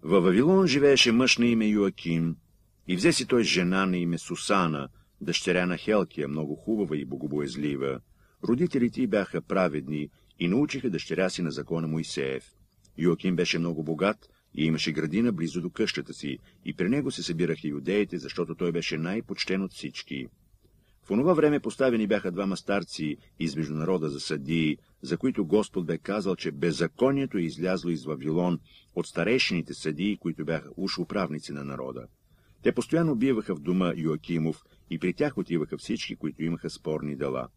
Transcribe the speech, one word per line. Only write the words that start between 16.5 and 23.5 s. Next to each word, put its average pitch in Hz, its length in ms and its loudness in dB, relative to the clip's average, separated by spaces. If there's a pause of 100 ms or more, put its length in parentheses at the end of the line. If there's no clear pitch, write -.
и 78 100 -6
при 92 140 0
него 135 220 2
се - 120 -8
събираха 80 460 -2
юдеите, 87 500 0
защото 80 360 -6
той 87 180 -2
беше 80 260 -2
най-почтен 95 640 -4
от 95 100 -6
всички. - 540 -10 (800)
В - 40 -6
онова 135 240 4
време 147 260 4
поставени 113 460 2
бяха 98 240 0
двама 95 260 -2
старци 82 600 -4 (220)
измежду 76 360 -2